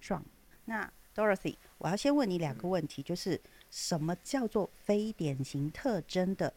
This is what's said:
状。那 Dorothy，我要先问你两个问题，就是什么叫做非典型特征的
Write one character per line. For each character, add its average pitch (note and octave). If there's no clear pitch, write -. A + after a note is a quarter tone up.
状。 D3+
那 A3
Dorothy， G#3
我 -
要 E3+
先 C#4
问 C#4
你 F3+
两 D3+
个 D#3
问 F3+
题， -
就 E3
是 F3+
什 -
么 E3
叫 C4
做 F#3+
非 G#3+
典 C3+
型 C#3+
特 G#3+
征 F#3
的 E3